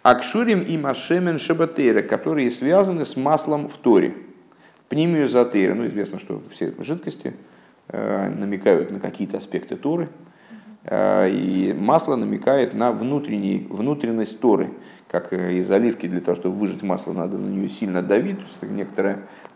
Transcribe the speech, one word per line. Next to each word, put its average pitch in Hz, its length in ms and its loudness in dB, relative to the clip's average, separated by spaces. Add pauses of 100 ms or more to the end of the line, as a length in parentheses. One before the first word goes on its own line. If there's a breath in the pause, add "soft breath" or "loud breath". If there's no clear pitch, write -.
Акшурим 208 600 4
и 160 160 -2
Машемен 165 600 0
Шабатейра, 147 640 2
которые 123 500 0
связаны 175 540 2
с - 120 -8
маслом 147 520 0
в - 80 -16
Торе. 104 380 6 (720 soft breath)
Пнимию 156 400 2
Затейра. 107 460 4
Ну, 117 120 -2
известно, 101 320 -6
что 104 320 -10
все - 300 -6
жидкости, - 540 -8 (540 soft breath)
э, 104 420 -4
намекают 101 600 2
на 98 80 -8
какие-то - 400 -6
аспекты - 380 -8
Торы. 160 320 -2 (760 loud breath)
Э, 98 460 2
и 95 420 0
масло 135 440 2
намекает 113 580 0
на 117 160 2
внутренний, 107 800 -2
внутренность 113 720 -4
Торы. 95 300 4 (380 loud breath)
Как, - 240 -4
э, 90 220 -2
из 92 160 0
оливки, 101 380 2
для 90 120 -4
того, 87 140 -2
чтобы 92 220 -4
выжать 95 260 -4
масло, 92 300 -4
надо 92 260 -6
на 98 100 -6
неё 98 200 -4
сильно 90 340 -4
давить. 101 340 2
То - 60 -10
есть - 180 -18
это 107 120 -8
некоторая, 98 460 0 (380 loud breath)